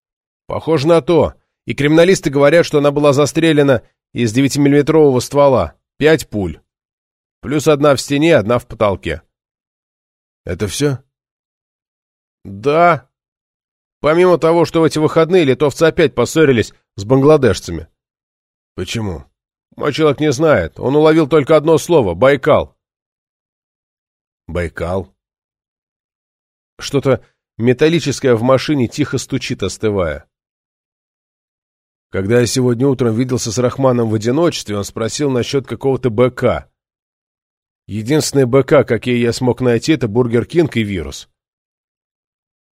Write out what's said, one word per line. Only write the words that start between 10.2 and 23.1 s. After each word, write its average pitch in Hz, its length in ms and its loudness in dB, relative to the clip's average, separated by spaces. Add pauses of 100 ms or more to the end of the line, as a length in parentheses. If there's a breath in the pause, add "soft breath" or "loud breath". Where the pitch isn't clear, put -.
"Это 90 220 -6
все?" 135 320 -4 (1400)
"Да. 143 680 0 (920)
Помимо 170 380 2
того, 165 260 2
что 165 160 -2
в 160 40 2
эти 156 140 0
выходные 160 460 2
литовцы 135 380 0
опять 160 320 2
поссорились 123 580 2 (240)
с 98 80 -10
бангладешцами". 127 840 0 (880)
"Почему?" 92 480 -8 (500)
"Мой 143 180 -4
человек 151 280 0
не 151 120 0
знает. 123 460 0
Он 120 180 -4
уловил 156 300 4
только 156 300 2
одно 151 220 2
слово: 123 360 0
Байкал". 127 640 0 (1700)